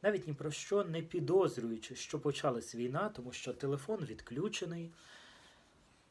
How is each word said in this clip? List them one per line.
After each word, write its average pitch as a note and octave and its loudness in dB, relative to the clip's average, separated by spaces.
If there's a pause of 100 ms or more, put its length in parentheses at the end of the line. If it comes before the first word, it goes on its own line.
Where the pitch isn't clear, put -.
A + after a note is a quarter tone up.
навіть F#3+ 2
ні D3+ -2
про D3+ -2
що G3+ 2
не E3 -2
підозрюючи, C#3+ 2
що - -4
почалась C#3 0
війна, C3 0
тому B2 -8
що B2 -6
телефон C#3+ 0
відключений, E3 -4 (1200)